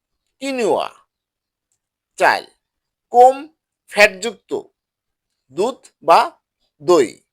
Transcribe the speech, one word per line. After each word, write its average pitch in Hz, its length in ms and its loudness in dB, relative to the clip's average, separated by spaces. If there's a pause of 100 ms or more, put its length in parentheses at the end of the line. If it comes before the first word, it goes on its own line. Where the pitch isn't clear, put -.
(400)
কিনুয়া। 208 480 -6 (1300)
চার, 120 220 0 (720)
কম 254 220 6 (560)
ফ্যাটযুক্ত 202 600 -4 (1080)
দুধ 240 220 -4 (280)
বা 175 120 4 (640)
দই। 147 280 0 (240)